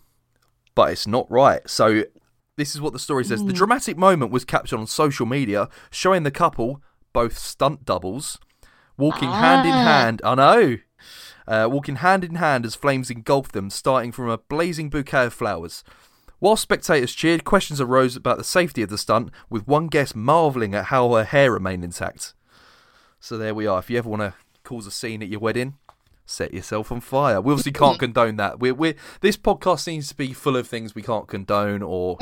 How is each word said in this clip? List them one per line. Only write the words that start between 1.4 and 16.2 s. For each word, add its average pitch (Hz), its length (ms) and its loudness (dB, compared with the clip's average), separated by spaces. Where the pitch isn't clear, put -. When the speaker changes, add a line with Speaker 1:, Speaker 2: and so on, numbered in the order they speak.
Speaker 1:
So, 107 320 2
this 147 180 -6
is 147 60 -12
what 147 120 -4
the 127 60 -12
story 131 260 -2
says. 107 200 -2
The 196 80 0
Speaker 2:
Hmm. 185 40 -4
Speaker 1:
dramatic 208 400 0
moment 165 360 4
was 127 120 -2
captured - 340 -2
on 110 100 -8
social 143 380 0
media, 110 420 -2
showing 185 340 2
the 143 80 0
couple, 139 500 -2
both 117 260 0
stunt 139 460 -4
doubles, 95 540 -6
walking 143 340 0
hand - 380 6
in - 60 4
Speaker 2:
Ah. 254 100 4
Speaker 1:
hand. 123 400 4
I 120 100 2
know. 147 440 6
Uh, 110 220 2
walking 139 260 -4
hand 185 280 2
in 170 120 -8
hand 143 300 0
as 110 80 -8
flames 135 340 0
engulfed 131 440 -2
them, 98 180 -4
starting 123 400 0
from 120 180 -6
a 113 100 -2
blazing 156 520 -4
bouquet 143 360 0
of 117 80 -6
flowers. 87 500 -6